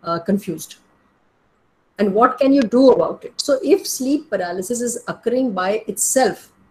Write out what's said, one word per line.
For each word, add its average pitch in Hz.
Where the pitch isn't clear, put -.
uh, 170
confused. 190
And 202
what 247
can 269
you 277
do 247
about 170
it? -
So 277
if -
sleep 277
paralysis 190
is 233
occurring 247
by 190
itself -